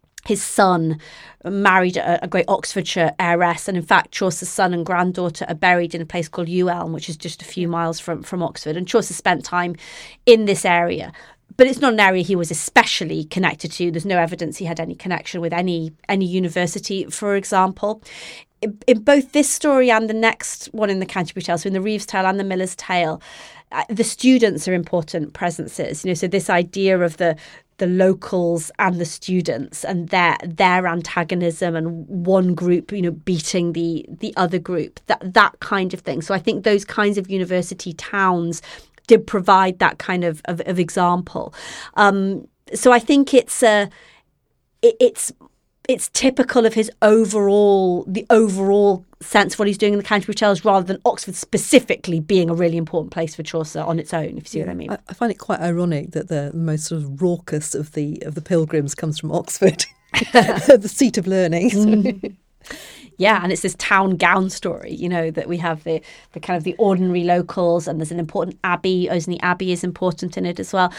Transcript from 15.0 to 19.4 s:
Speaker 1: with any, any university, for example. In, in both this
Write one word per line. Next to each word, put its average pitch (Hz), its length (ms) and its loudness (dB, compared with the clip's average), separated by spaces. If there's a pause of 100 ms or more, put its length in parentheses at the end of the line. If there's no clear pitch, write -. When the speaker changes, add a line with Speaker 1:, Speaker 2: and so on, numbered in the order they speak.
Speaker 1:
with 170 140 -4
any, 170 380 -2 (160)
any 196 180 0
university, 180 760 -2
for 202 300 -4
example. 196 680 0 (580)
In, 208 160 -6 (120)
in 226 160 4
both 285 280 4
this 294 160 4